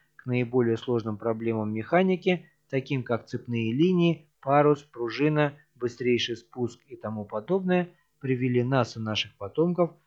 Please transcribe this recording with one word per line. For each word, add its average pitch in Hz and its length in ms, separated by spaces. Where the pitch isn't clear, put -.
к - 100
наиболее 123 520
сложным 113 400
проблемам 110 560
механики – 180 720
таким 135 340
как 113 220
цепные 117 480
линии, 170 540
парус, 143 420
пружина, 143 680
быстрейший 120 600
спуск - 500
и 123 80
тому 107 300
подобное, 175 640
привели 123 440
нас 123 340
и - 20
наших 107 360
потомков 170 560